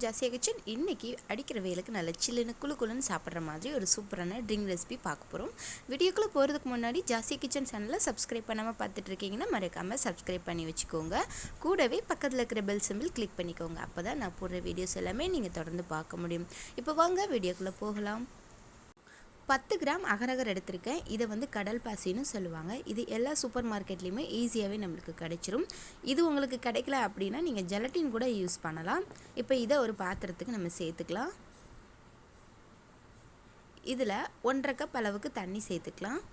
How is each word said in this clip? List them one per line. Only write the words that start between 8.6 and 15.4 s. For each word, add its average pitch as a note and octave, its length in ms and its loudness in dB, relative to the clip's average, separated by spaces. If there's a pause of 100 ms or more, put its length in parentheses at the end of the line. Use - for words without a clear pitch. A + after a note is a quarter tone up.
பார்த்துட்டு G3 300 -4
இருக்கீங்கன்னா, G#3 420 -2
மறக்காம F#3 520 0
சப்ஸ்கிரைப் F3+ 440 -2
பண்ணி E3+ 200 -2
வச்சுக்கோங்க. E3 520 0 (440)
கூடவே D#4+ 340 4 (100)
பக்கத்துல C4 340 2
இருக்கிற A3 280 0
பெல் G3+ 180 2
சிம்பல் B3 300 -2
கிளிக் G3+ 200 -2
பண்ணிக்கோங்க. E3+ 480 -4
அப்பதான் A#3+ 360 -4
நான் F3+ 180 -6
போடுற F3+ 260 -2
வீடியோஸ் F3+ 360 -2
எல்லாமே A3 320 0
நீங்க G3+ 240 0